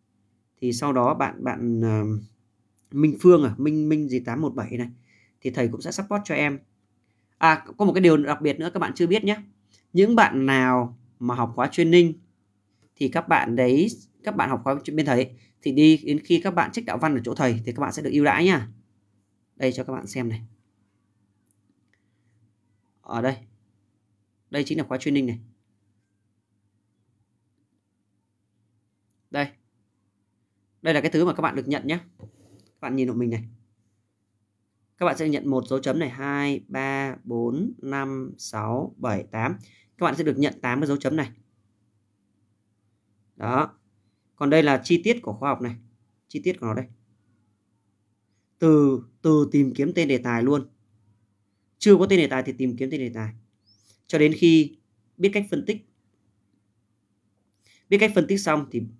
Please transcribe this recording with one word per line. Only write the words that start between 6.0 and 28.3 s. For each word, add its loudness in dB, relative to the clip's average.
cho -6
em. -2
À, 4
có 0
một 4
cái 2
điều 8
đặc -2
biệt 0
nữa -6
các -4
bạn -2
chưa 0
biết 0
nhé. -2
Những 6
bạn 4
nào 2
mà -4
học -2
khóa -2
training 6
thì -2
các -4
bạn 0
đấy, 4
các -6
bạn -2
học -4
khóa -2
bên -2
thầy 2
ấy, -10
thì -2
đi 8
đến -4
khi 2
các -2
bạn -2
check -8
đạo -6
văn 0
ở -2
chỗ -6
thầy 0
thì -8
các -10
bạn -4
sẽ -10
được -6
ưu 2
đãi 2
nha. 2
Đây -2
cho -10
các -10
bạn -10
xem -8
này. -8
Ở -8
đây. -2
Đây -4
chính -6
là -4
khóa -6
training -2
này. -6